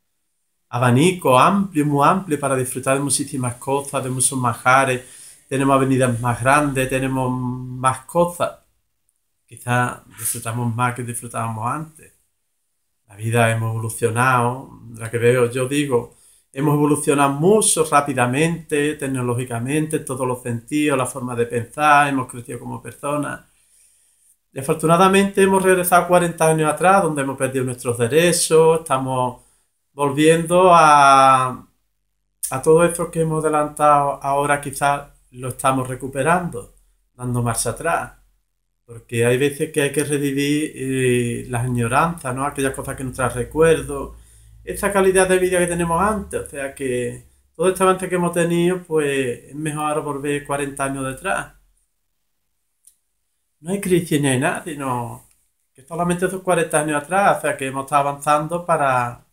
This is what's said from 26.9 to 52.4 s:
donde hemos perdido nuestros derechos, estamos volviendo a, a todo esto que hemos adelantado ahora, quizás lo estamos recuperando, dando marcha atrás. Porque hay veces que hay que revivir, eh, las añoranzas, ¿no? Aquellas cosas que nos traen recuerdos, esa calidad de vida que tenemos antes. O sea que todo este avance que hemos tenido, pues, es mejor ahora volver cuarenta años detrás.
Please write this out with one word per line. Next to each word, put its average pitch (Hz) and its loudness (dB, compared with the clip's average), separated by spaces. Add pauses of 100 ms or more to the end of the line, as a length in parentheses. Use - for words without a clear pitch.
donde 151 -2
hemos 135 -6
perdido 127 -2
nuestros 123 -6
derechos, 160 4
estamos 131 -4 (500)
volviendo 160 4
a, 135 6 (840)
a 131 -6
todo 160 6
esto 170 -2
que 165 -2
hemos 156 -2
adelantado 147 2
ahora, 143 0
quizás 143 -2 (240)
lo 127 -10
estamos 131 -2
recuperando, 139 -4 (400)
dando 123 -4
marcha 117 -2
atrás. 143 -6 (680)
Porque 117 -2
hay 123 4
veces 143 -2
que 147 0
hay 143 -2
que 147 0
revivir, 143 -2
eh, 123 -2
las 120 -2
añoranzas, 123 -2
¿no? 135 -4
Aquellas 135 -4
cosas 135 -10
que 139 -10
nos 127 -8
traen 131 -2
recuerdos, 139 0 (480)
esa 185 -4
calidad 190 4
de 185 2
vida 185 0
que 175 2
tenemos 170 -2
antes. 202 -4
O - -12
sea 139 -10
que 123 -6 (280)
todo 170 0
este 185 -2
avance 185 2
que 170 -4
hemos 170 0
tenido, 170 0
pues, 139 -2
es 131 -18
mejor 151 -6
ahora 151 -2
volver 143 -4
cuarenta 139 -4
años 135 -4
detrás. 143 -6 (2000)